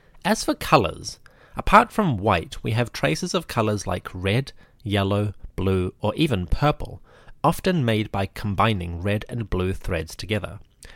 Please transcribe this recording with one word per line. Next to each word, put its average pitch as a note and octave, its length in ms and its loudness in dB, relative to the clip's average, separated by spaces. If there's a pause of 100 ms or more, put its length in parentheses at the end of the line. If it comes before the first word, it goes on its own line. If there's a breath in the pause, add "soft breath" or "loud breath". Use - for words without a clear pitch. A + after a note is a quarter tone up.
(260 soft breath)
As D#4+ 160 0
for - 140 0
colours, - 640 2 (380 soft breath)
apart G#3+ 340 6
from F3 260 2
white, G#2 460 0
we A#2 80 -2
have A#2 220 0
traces D#3 400 -2
of F3 160 -2
colours G#2+ 360 0
like F#2 280 -4
red, G2 400 0 (280 soft breath)
yellow, G2+ 520 0 (240)
blue, F#2 420 0
or - 160 -2
even A#2 320 0
purple, - 540 0 (420 soft breath)
often F3 400 0
made A2 260 0
by G2 180 -2
combining F#2 760 -2
red G#2 260 -2
and A2+ 220 -8
blue F#2 240 0
threads E2 420 -4
together. F2+ 440 -6 (360 loud breath)